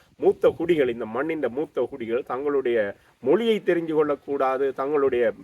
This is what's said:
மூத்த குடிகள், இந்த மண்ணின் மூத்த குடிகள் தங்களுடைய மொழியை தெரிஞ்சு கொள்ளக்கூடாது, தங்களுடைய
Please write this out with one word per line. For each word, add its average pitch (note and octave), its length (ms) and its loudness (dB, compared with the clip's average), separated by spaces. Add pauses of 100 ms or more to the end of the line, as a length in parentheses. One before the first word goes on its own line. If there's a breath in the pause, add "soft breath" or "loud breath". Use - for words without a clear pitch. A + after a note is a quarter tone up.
(160 soft breath)
மூத்த F#3+ 320 2
குடிகள், D3+ 400 0
இந்த A#2 180 -6
மண்ணின் D3 420 -4
மூத்த C#3+ 420 -4
குடிகள் A#2+ 320 -4
தங்களுடைய B2+ 720 -2 (260 soft breath)
மொழியை G#3 440 2
தெரிஞ்சு E3 300 0
கொள்ளக்கூடாது, C#3 800 0
தங்களுடைய C3+ 600 0 (120)